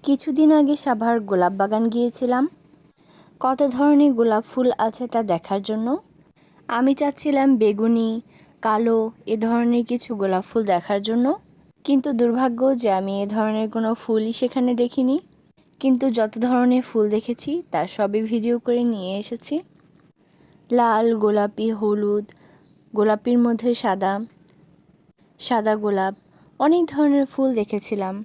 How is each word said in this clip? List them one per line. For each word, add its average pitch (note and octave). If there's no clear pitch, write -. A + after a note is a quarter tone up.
কিছুদিন D4
আগে D4
সাভার A#3
গোলাপ G3
বাগান G#3+
গিয়েছিলাম A#3+
কত C4
ধরনের C#4+
গোলাপ A3+
ফুল B3+
আছে A3+
তা A#3
দেখার G3
জন্য। A3
আমি B3+
চাচ্ছিলাম C#4
বেগুনি, A3+
কালো A3+
এ A3
ধরনের A#3
কিছু A#3+
গোলাপ F#3+
ফুল -
দেখার G3
জন্য, A#3
কিন্তু C#4
দুর্ভাগ্য A#3+
যে A#3+
আমি G3
এ G3+
ধরনের G#3+
কোনো A3+
ফুলই A3
সেখানে B3
দেখিনি। B3
কিন্তু C4
যত A3
ধরনের B3
ফুল A3
দেখেছি A3+
তার E3
সবই G#3
ভিডিও A3+
করে A#3+
নিয়ে G3+
এসেছি। A#3
লাল, A#3
গোলাপি, G#3
হলুদ, G#3
গোলাপির A3
মধ্যে A#3
সাদা, G3
সাদা A3
গোলাপ, G3+
অনেক E4
ধরনের C#4+
ফুল C4+
দেখেছিলাম। G3+